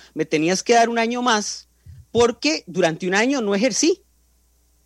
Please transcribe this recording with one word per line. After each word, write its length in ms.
me 120
tenías 360
que 140
dar 120
un 120
año 240
más, 440
porque 560
durante 400
un 80
año 260
no 140
ejercí. 480